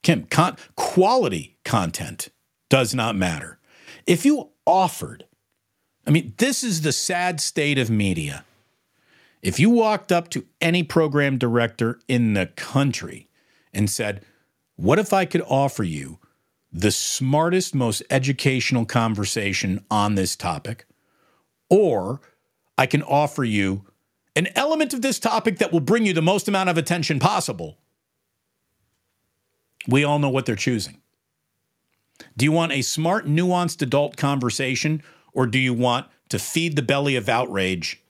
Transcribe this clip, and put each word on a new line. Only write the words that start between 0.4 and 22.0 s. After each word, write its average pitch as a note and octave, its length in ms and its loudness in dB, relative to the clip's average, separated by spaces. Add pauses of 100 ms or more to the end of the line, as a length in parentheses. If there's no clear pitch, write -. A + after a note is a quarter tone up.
quality F#3 880 0
content - 640 -4 (380)
does C3 260 2
not A#2 200 -2
matter. F2 440 -4 (480)
If E3+ 180 2
you C#4+ 260 2 (160)
offered, - 580 0 (840)
I - 40 0
mean, D3 280 2
this C4 260 0
is F3 180 -4
the D#3 100 0
sad F3+ 480 -4
state D3 380 -2
of A#2 120 0
media. E2+ 540 -2 (960)
If F#2+ 160 -4
you F#3+ 120 4
walked A3 420 2
up E3+ 180 0
to - 160 -8 (140)
any E3+ 220 2
program C#3+ 560 2
director A#2 680 0
in A#2+ 260 2
the F#2+ 120 0
country - 840 -4 (440)
and G2+ 160 0
said, G2+ 360 -4 (520)
"What C#3+ 220 4
if G#3 140 0
I F#3+ 120 4
could E3+ 220 -2
offer C3+ 380 0
you D2+ 340 -8 (540)
the F#2 180 2
smartest, D#3+ 840 0
most B2 360 0
educational C3 760 0
conversation G2+ 1040 -2
on G#2 240 2
this F#2+ 220 -2
topic, F2 500 -8 (840)
or C3+ 500 2 (560)